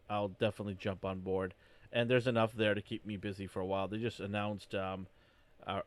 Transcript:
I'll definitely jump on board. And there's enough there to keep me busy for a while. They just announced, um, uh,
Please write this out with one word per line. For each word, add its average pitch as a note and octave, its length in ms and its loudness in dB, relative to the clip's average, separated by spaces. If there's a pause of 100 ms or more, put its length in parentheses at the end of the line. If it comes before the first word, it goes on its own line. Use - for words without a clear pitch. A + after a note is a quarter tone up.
I'll G#2 200 0
definitely G2+ 460 -2
jump F#2+ 300 -4
on F#2+ 140 -2
board. F#2 340 0 (400)
And A#2+ 160 2
there's B2 200 6
enough A2+ 240 4
there G#2+ 220 4
to G#2 60 0
keep - 240 -8
me G#2 120 -4
busy F#2+ 320 -4
for - 100 -6
a F#2 80 0
while. F#2+ 220 2
They G#2+ 100 -4
just A2+ 220 -2
announced, G#2 560 -2
um, F#2+ 320 -4 (580)
uh, G2 200 -2